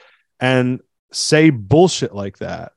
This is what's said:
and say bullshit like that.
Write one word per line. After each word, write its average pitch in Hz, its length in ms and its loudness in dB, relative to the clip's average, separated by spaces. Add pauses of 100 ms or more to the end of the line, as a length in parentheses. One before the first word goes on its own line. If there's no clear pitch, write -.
(400)
and 127 400 0 (320)
say 156 380 2
bullshit 131 680 0
like 98 220 -10
that. 87 400 -12